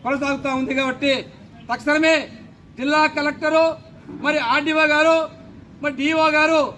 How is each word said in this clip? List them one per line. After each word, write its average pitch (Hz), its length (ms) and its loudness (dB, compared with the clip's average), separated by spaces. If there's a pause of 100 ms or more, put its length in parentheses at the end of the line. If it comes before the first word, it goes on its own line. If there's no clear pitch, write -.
కొనసాగుతా 277 460 -4 (100)
ఉంది. 262 200 -4
కాబట్టి 269 340 -2 (560)
తక్షణమే 302 460 2 (640)
జిల్లా 294 220 0 (140)
కలెక్టరు 302 500 0 (600)
మరి 302 140 0 (140)
ఆర్డీఓ 311 400 2
గారు 320 240 4 (640)
మరి 294 200 -4
డిఓ 311 260 2 (100)
గారు 311 240 4 (160)